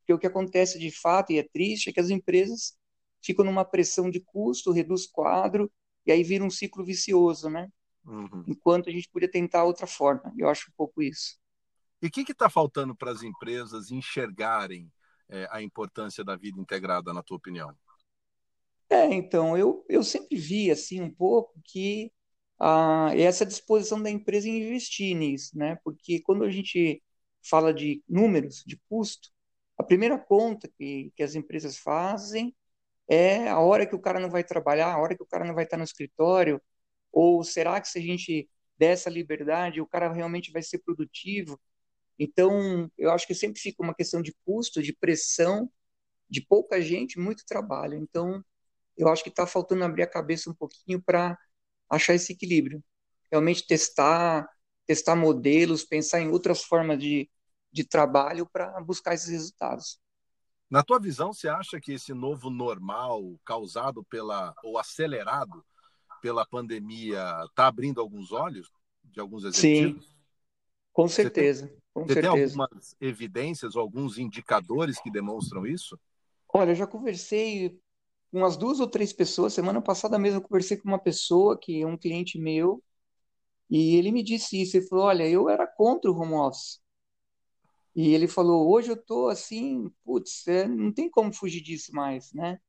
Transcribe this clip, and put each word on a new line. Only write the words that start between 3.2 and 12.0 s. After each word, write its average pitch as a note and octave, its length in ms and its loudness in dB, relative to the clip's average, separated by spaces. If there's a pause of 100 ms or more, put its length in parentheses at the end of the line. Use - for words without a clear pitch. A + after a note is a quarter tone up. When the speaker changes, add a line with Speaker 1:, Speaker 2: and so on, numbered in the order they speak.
Speaker 1:
ficam F#3+ 220 2
numa F#3+ 200 2
pressão F3+ 460 0
de F3+ 100 -6
custo, G#3 520 -4
reduz E3+ 340 0
quadro, F#3+ 680 0 (340)
e D#3 60 6
aí E3+ 120 6
vira F#3+ 200 0
um F#3+ 60 0
ciclo F#3+ 340 -8
vicioso, F3 680 2
né? E3+ 180 -8 (360)
Speaker 2:
Uhum. G2+ 420 -12
Speaker 1:
Enquanto F3 440 0
a - 20 -8
gente F3 180 -8
podia F3+ 200 -2
tentar F3 340 0
outra F3 220 -2
forma, C#3 520 0
eu D3+ 100 2
acho - 220 -2
um - 60 -20
pouco D#3 260 -4
isso. - 360 -8 (640)